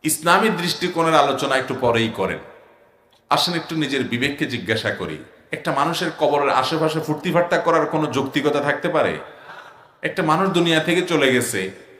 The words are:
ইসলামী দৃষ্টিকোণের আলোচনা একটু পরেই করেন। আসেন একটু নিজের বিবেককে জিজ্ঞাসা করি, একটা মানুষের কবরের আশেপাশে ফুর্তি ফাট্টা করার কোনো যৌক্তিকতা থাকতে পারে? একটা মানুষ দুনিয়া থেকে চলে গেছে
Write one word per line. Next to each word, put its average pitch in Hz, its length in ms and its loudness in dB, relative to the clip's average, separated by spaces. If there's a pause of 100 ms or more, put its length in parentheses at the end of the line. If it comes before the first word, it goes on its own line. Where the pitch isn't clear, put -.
ইসলামী 175 460 2
দৃষ্টিকোণের 165 640 0
আলোচনা 139 400 2
একটু 131 260 -2
পরেই 117 280 2
করেন। 92 300 -4 (880)
আসেন 151 240 2
একটু 165 220 -4
নিজের 139 280 0
বিবেককে 139 420 -2
জিজ্ঞাসা 107 500 -2
করি, 78 280 -8 (280)
একটা 160 200 -6
মানুষের 160 480 -2
কবরের 143 300 2
আশেপাশে 156 500 0
ফুর্তি 151 320 -4
ফাট্টা 170 260 2
করার 160 280 2
কোনো 151 200 -2
যৌক্তিকতা 139 560 0
থাকতে 139 280 -2
পারে? 107 300 0 (840)
একটা 175 220 -4
মানুষ 165 260 2
দুনিয়া 165 300 2
থেকে 170 220 0
চলে 147 320 2
গেছে 101 380 0 (280)